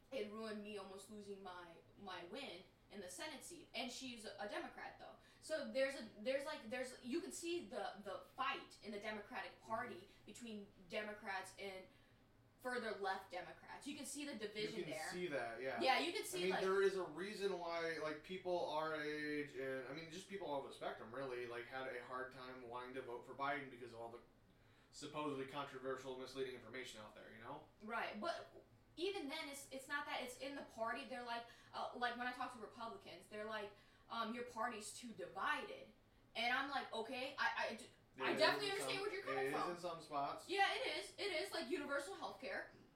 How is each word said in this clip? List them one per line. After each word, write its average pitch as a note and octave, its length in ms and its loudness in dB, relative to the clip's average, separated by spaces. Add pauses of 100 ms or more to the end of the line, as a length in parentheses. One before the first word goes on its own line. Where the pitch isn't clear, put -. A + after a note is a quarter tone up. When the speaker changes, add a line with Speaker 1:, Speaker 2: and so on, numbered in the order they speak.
(120)
Speaker 1:
it G#3+ 200 0
ruined G#3+ 320 -4
me G#3 140 -6
almost G3 340 -10
losing G3+ 320 -8
my, F3+ 240 -6 (360)
my F#3+ 160 -4 (120)
win G#3 320 -6 (320)
in G3+ 80 -4
the F3+ 80 -6
Senate D#4 320 -6
seat." D#3+ 320 -10
And B3 160 0
she's A#3+ 340 -6
a G#3 220 -4
Democrat, - 520 -4
though. - 160 -12 (300)
So C#4+ 320 2
there's C4+ 160 6
a, C4+ 100 -4 (220)
there's, C4+ 240 4
like, D4+ 80 -2 (160)
there's, B3 160 -2 (160)
you B3+ 160 4
can - 100 -4
see E4+ 380 -2
the, G#3 340 -2
the F#3+ 140 -2 (180)
fight - 300 2 (180)
in G3+ 80 -4
the G#3 80 -2
Democratic G#3+ 640 -4
Party A3 480 -2 (160)
Speaker 2:
Mm-hmm. G#3 80 -12
Speaker 1:
between A3+ 240 -6 (320)
Democrats G#3 720 -2
and F#3+ 240 -6 (800)
further A3+ 320 0
left F#3+ 320 0
Democrats. - 560 -8
You C#4+ 80 -2
can D4 160 -4
see D4 160 -4
the C#4+ 80 -4
division G#3+ 480 -2
Speaker 2:
You D#3 80 0
can - 80 -2
Speaker 1:
there. - 160 -2
Speaker 2:
see F3+ 160 0
that, A#2+ 320 0
yeah. C3 160 2
Speaker 1:
Yeah, B3+ 240 8
you D#4 160 4
can F#4+ 80 0
see, F3+ 240 2
Speaker 2:
I - 0 -
mean, F#3 80 6
Speaker 1:
like F#3 80 4
Speaker 2:
there F#3+ 160 8
is F#3+ 160 8
a F3+ 160 2
reason F#3+ 480 0
why, E3 400 2
like, D3+ 240 0
people F3+ 480 2
our D#3 240 4
age D3+ 560 2
and, C3 320 0
I C3 80 -4
mean, D#3+ 160 -6
just F3+ 160 -6
people F#3+ 240 -2
on - 160 4
the - 80 -8
spectrum, A#2 400 -2
really, B2 320 0
like, A#2+ 240 -2
had C3 160 0
a B2 240 -2
hard B2+ 240 -2
time B2+ 320 -8
wanting B2 320 -4
to C3 80 -2
vote B2 240 -4
for B2+ 80 -8
Biden C#3 320 2
because A#2+ 240 -10
of A2+ 80 -8
all A#2 80 -4
the A#2 80 -8 (720)
supposedly D3 560 -2
controversial, C3+ 720 -2
misleading C3 400 -2
information A2+ 480 -8
out - 80 -14
there, G2+ 220 -14
you A2 100 -14
know? - 160 -6 (240)
Speaker 1:
Right, A3 320 0
but - 320 0 (480)
even F4 320 2
then, D#4+ 240 -2
it's, C4+ 160 -8
it's C4 160 -6
not D4 240 0
that. C4 160 0
It's - 160 -8
in C#4 160 -2
the E4 160 -6
party. A#3 320 2
They're B3 220 -2
like, A#3 180 0 (300)
uh, - 240 2
like, A#3+ 180 6
when B3 80 2
I B3 80 2
talk C4 220 -2
to A3 80 -8
Republicans, G3 640 -8
they're G#3+ 160 -4
like, G#3+ 240 -2 (380)
um, A3+ 240 0
"Your A#3+ 240 -2
party's A#3+ 400 0
too A#3+ 240 -8
divided." F#3+ 640 0 (560)
And A#3 160 6
I'm C#4 160 4
like, B3+ 240 2
"Okay, B3 400 -2
I, A3+ 120 4 (120)
I - 60 4 (100)
d-, - 160 -12 (320)
I - 80 6
Speaker 2:
It - 80 6
Speaker 1:
definitely G4 320 8
Speaker 2:
is G4+ 80 2
in - 80 2
Speaker 1:
understand G4 80 4
Speaker 2:
some, G4 80 2
Speaker 1:
where G#4 80 2
you're G4 160 -2
coming - 220 4
Speaker 2:
it - 20 4
Speaker 1:
from." - 160 4
Speaker 2:
is F3 80 2
in F3 80 -8
some E3+ 160 -2
spots. C#3+ 480 0
Speaker 1:
Yeah, G4 240 8
it G#4+ 120 2 (200)
is. - 20 -6 (140)
It G4 120 2 (120)
is, - 80 -2
like, D#4+ 160 0
universal D4 480 0
health G3+ 240 -6
care. - 320 -4 (240)